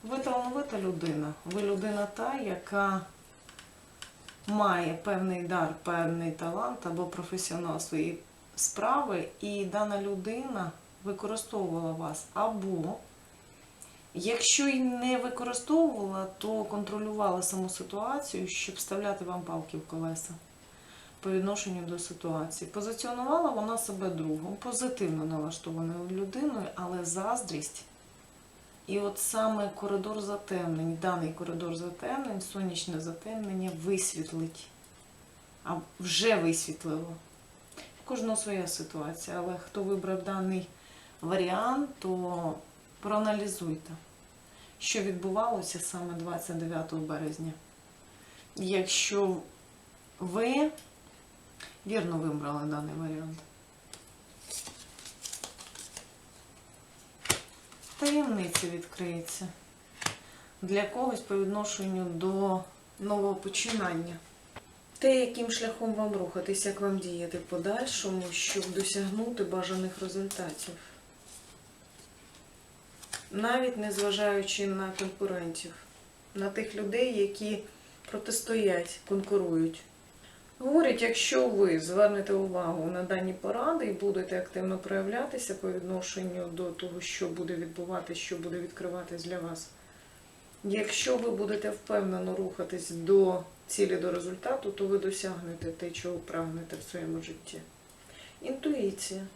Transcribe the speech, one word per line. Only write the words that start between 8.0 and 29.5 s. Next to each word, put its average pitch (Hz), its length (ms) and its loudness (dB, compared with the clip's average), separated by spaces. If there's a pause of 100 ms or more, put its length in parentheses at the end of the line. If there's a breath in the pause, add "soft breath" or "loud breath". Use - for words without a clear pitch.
справи, 208 720 2 (140)
і 202 240 0
дана 202 360 2
людина 202 680 -2 (320)
використовувала 196 880 -2
вас. 160 420 -4
Або, 196 640 0 (1160 loud breath)
якщо 233 540 4
й 262 120 4
не 254 380 2
використовувала, 247 1080 2 (100)
то 214 260 0
контролювала 208 800 0
саму 185 260 0
ситуацію, 196 760 -2
щоб - 280 -4
вставляти 196 500 -2
вам 180 160 -4
палки 165 360 -4
в 156 100 -8
колеса 165 460 -4 (920 loud breath)
по 190 80 0
відношенню 190 500 2
до 170 180 -4
ситуації. 165 720 -4
Позиціонувала 247 760 2
вона 226 280 0
себе 196 320 -2
другом, 160 460 -2
позитивно 247 680 0
налаштованою 165 840 -2
людиною, 202 640 0
але 180 300 -4
заздрість 180 760 -2 (1040)
і 196 120 0
от 202 200 -2
саме 220 560 2